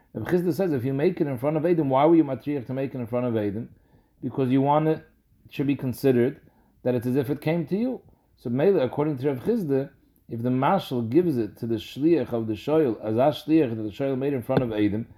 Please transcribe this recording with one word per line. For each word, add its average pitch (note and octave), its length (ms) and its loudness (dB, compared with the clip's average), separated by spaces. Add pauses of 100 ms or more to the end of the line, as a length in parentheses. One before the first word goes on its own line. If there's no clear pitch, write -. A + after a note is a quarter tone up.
(120)
Rav A2 140 -8
Chisda F3 260 0
says, F3 200 0
if B2 120 -2
you C3+ 80 -2
make D#3+ 300 0
it D3+ 40 -2
in C3 120 -4
front D3 180 0
of C#3+ 60 -2
Eidim, D#3+ 240 2
why C3+ 180 4
were E3+ 100 6
you D#3+ 100 6
matriach C3+ 420 -6
to C3 80 -6
make C3+ 200 -4
it C3 40 -8
in A#2+ 80 -6
front B2 180 -2
of B2 80 0
Eidim? G#2+ 360 -2 (540)
Because C3 280 -2
you C3+ 100 4
want D3 280 2
it, D#3 100 0 (480)
it - 80 -20
should C#3 120 -2
be C#3 100 2
considered B2+ 680 2 (400)
that B2 120 0
it's A#2+ 120 -2
as B2+ 100 0
if C3+ 140 0
it C3+ 100 -4
came D#3+ 280 -2
to F#3 100 -2
you. A#3+ 240 -4 (340)
So - 140 -8
Mele, D3+ 320 4
according D3 360 -2
to C#3 100 -2
Rav C3 160 -4
Chisda, D#3 440 0 (400)
if A#2 140 -8
the B2 80 0
mashal C3 580 0
gives D3+ 300 2
it G#2 180 -4
to A#2+ 100 -10
the A2+ 100 -2
shliach B2+ 580 0
of A2+ 140 -4
the G#2+ 60 -2
shoyl, C#3+ 480 0
as A2 140 -2
a C#3+ 320 2
shliach D3 260 2
that A2 80 -6
the G#2+ 60 -6
shoyl C3+ 300 -4
made C#3 160 -2
in B2 80 -4
front C3 200 0
of A#2+ 60 -2
Eidim, G#2+ 380 0 (120)